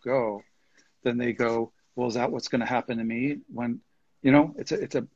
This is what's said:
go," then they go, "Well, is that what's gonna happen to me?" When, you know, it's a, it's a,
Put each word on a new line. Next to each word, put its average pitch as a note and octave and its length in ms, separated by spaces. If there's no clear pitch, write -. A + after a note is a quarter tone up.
go," A#2 380
then A#2+ 160
they A#2+ 120
go, A2+ 400
"Well, B2 120
is A2 80
that B2 160
what's C3 160
gonna A#2+ 180
happen A#2+ 320
to A2+ 60
me?" B2 340
When, A#2+ 260
you C3+ 80
know, D3 260
it's C#3 140
a, G3 100
it's - 140
a, B2 200